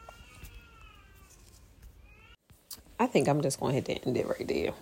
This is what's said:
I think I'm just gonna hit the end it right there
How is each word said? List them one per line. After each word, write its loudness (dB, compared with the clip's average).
I 4
think 4
I'm 4
just 0
gonna 0
hit 0
the -4
end 2
it 0
right -2
there 0